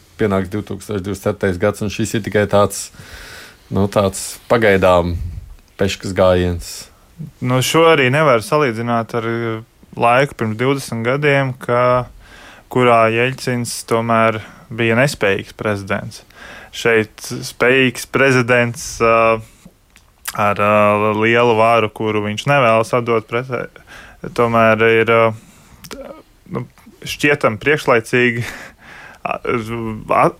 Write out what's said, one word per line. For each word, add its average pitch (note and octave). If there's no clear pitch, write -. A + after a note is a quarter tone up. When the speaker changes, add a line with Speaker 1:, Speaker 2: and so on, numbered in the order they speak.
Speaker 1:
pienāks F#2+
divtūkstoš G2+
divdesmit F#2+
ceturtais F2
gads, G#2
un G#2+
šis G#2
ir A#2
tikai G2+
tāds, G2+
nu, G2
tāds -
pagaidām F#2
peškas G2
gājiens. F2+
Speaker 2:
Nu, B2+
šo D#3+
arī C#3+
nevar C#3+
salīdzināt A#2
ar, A2+
eh, A#2
laiku B2
pirms A2
divdesmit B2
gadiem, C#3
ka, B2
kurā A#2
Jeļcins A#2+
tomēr A2+
bija A#2
nespējīgs G#2+
prezidents. G#2
Šeit A2+
spējīgs B2+
prezidents, B2
ā, A2+
ar, G2+
ā, G#2
lielu A#2
varu, A2+
kuru G#2+
viņš G#2
nevēlas A#2
atdot A#2
pretē, B2
tomēr A2+
ir, A2+
ā, A2+
nu, B2
šķietam C#3+
priekšlaicīgi B2
a-, -
a-, A2+